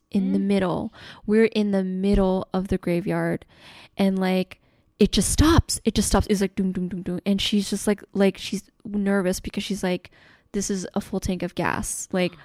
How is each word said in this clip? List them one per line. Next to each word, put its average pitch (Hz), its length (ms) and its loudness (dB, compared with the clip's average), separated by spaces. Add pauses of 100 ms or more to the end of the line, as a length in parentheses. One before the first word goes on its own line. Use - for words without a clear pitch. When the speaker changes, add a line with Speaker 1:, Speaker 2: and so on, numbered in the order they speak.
Speaker 1:
in 190 240 0
the 196 60 2
Speaker 2:
Mm. 196 60 -2
Speaker 1:
middle. 190 480 0 (340)
We're 220 180 6
in 208 260 0
the 190 120 2
middle 190 680 2
of 190 180 -2
the 190 100 0
graveyard 170 680 -2 (520)
and, 196 200 2
like, 185 420 -2 (380)
it 202 140 6
just - 200 2
stops. - 540 4
It 220 80 0
just 202 140 0
stops. 196 200 2
It's 202 140 0
like, 190 140 -4
doom, 190 160 -2
doom, 180 180 -4
doom, 180 140 -8
doom. 180 200 -6
And 196 160 0
she's 202 300 -2
just - 160 -4
like, 208 180 0 (100)
like, 196 260 2
she's - 240 -8 (200)
nervous 196 560 -2
because - 240 -8
she's 196 200 -6
like, 180 280 -4 (420)
"This 196 180 -4
is 185 140 -4 (100)
a 202 60 -4
full - 180 -6
tank 180 240 -4
of 175 120 -8
gas. - 560 -4
Like, 180 220 0 (120)